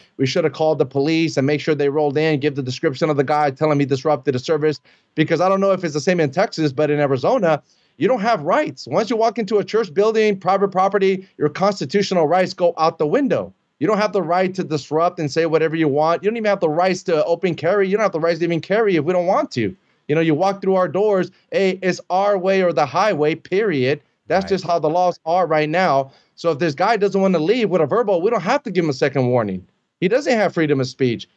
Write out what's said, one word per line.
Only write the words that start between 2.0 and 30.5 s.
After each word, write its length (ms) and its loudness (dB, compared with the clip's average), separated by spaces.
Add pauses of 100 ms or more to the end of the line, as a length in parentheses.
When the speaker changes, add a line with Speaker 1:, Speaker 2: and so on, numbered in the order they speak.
Speaker 1:
in, 240 0
give 140 -2
the 60 -4
description 480 -2
of 60 0
the 80 2
guy, 280 0
tell 200 0
him 80 2
he 60 2
disrupted 500 0
the 40 -2
service. 420 0 (340)
Because 240 0
I 80 2
don't 140 2
know 100 2
if 140 -2
it's 80 -6
the 80 -4
same 180 0
in 120 2
Texas, 420 -2
but 160 0
in 100 0
Arizona, 640 0 (340)
you 120 0
don't 100 0
have 240 0
rights. 420 -2
Once 240 -2
you 60 0
walk 240 0
into 200 0
a 40 0
church 300 -2
building, 440 2
private 360 0
property, 520 0 (120)
your 120 0
constitutional 760 0
rights 260 0
go 240 2
out 200 2
the 100 0
window. 460 -2 (260)
You 80 0
don't 100 2
have 140 0
the 100 0
right 340 0
to 100 -4
disrupt 540 -2
and 120 -4
say 140 0
whatever 320 0
you 100 2
want. 340 2
You 80 -2
don't 80 -2
even 120 0
have 100 0
the 100 0
rights 340 0
to 200 0
open 320 -2
carry. 320 0
You 80 0
don't 80 0
have 80 2
the 80 -4
rights 200 0
to 60 0
even 140 -2
carry 380 0
if 80 0
we 80 0
don't 120 0
want 260 0
to. 220 -2 (360)
You 60 0
know, 60 2
you 120 2
walk 280 0
through 140 0
our 120 2
doors, 420 0 (220)
hey, 320 0
it's 260 -2
our 280 2
way 260 0
or 100 2
the 140 2
highway, 480 0
period. 680 -2 (260)
That's 180 0
Speaker 2:
Right. 40 -12
Speaker 1:
just 160 -2
how 140 0
the 100 0
laws 360 0
are 200 0
right 240 0
now. 420 0 (240)
So 160 -4
if 80 -2
this 140 0
guy 240 0
doesn't 240 0
want 140 2
to 40 0
leave 300 0
with 120 0
a 40 2
verbal, 360 0
we 100 0
don't 100 -2
have 220 -2
to 80 -8
give 120 0
him 60 0
a 40 -2
second 340 0
warning. 380 -2 (360)
He 60 0
doesn't 260 0
have 200 0